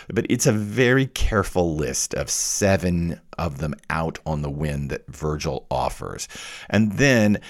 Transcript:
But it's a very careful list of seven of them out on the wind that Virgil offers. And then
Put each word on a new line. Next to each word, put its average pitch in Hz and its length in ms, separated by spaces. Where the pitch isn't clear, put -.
But - 200
it's - 180
a 131 60
very 120 540
careful 92 680
list 67 400
of - 140
seven 92 880
of 78 200
them 76 160
out 80 380
on 78 160
the 73 80
wind 71 400
that - 160
Virgil 76 640
offers. - 580
And 104 240
then 107 580